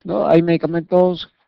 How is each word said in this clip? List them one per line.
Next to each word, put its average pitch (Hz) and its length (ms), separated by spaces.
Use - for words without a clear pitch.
¿no? 170 220
Hay 165 140
medicamentos 170 920